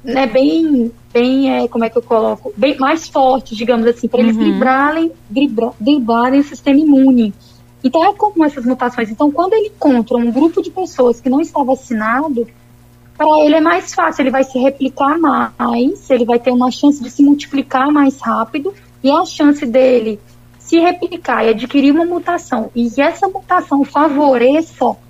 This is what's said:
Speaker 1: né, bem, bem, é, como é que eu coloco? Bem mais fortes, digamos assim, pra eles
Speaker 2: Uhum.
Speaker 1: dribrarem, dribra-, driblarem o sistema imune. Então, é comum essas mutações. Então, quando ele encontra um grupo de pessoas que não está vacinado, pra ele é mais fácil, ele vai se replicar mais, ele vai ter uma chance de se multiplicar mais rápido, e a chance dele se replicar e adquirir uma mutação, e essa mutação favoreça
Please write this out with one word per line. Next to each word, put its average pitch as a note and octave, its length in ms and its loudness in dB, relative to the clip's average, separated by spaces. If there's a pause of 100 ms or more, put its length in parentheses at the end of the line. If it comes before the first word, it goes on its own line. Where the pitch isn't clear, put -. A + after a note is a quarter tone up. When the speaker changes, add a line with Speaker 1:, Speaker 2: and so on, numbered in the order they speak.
Speaker 1:
né, C4+ 240 -2
bem, C4+ 640 0 (200)
bem, C4 400 0
é, B3 160 -2
como A3+ 160 -4
é A3+ 60 -2
que - 80 -4
eu - 60 -2
coloco? A3 520 -2
Bem C4+ 220 0
mais D4 320 -2
fortes, C4 480 0
digamos A#3 300 0
assim, A#3+ 200 -2
pra B3 120 -2
eles A3+ 180 2
Speaker 2:
Uhum. A3+ 60 0
Speaker 1:
dribrarem, C4+ 680 0 (160)
dribra-, A3+ 520 -2
driblarem B3 600 0
o C#4+ 40 2
sistema C#4 360 0
imune. C4+ 540 4 (500)
Então, D#4+ 220 0
é G4+ 80 2
comum G4+ 320 0
essas C#4 180 -4
mutações. A#3+ 460 -2
Então, - 220 0
quando F#4 220 -2
ele G#4+ 220 0
encontra B3 400 0
um A#3+ 160 -2
grupo D#4+ 300 0
de E4 80 -8
pessoas B3 500 -2
que C4 100 -4
não C#4 120 0
está D#4 220 -4
vacinado, A#3+ 840 -4 (680)
pra D4+ 100 0 (120)
ele D4+ 160 4
é D#4+ 40 4
mais F4 340 0
fácil, D#4+ 280 -2
ele C4 80 2
vai C4+ 140 0
se C4 160 -4
replicar C#4 600 0
mais, A#3+ 920 -2
ele A#3+ 140 2
vai A#3+ 140 0
ter B3 140 0
uma B3 180 0
chance D4 340 0
de B3+ 60 -10
se C#4+ 140 0
multiplicar C#4+ 680 0
mais C#4 300 2
rápido, A#3 520 -4 (300)
e C4+ 60 2
a E4 160 2
chance D4 400 0
dele A#3+ 540 2 (400)
se E4 200 0
replicar E4+ 640 -2
e A3+ 60 2
adquirir C4 420 0
uma E4 140 2
mutação, F4 720 -6
e A#3+ 120 -2 (140)
essa E4 260 0
mutação F4+ 560 -2
favoreça C#4 1120 0 (140)